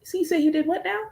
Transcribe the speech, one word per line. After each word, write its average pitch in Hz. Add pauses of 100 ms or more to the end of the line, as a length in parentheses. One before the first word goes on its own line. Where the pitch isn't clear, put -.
so -
you 370
say 330
you 302
did 302
what 349
now? 403 (120)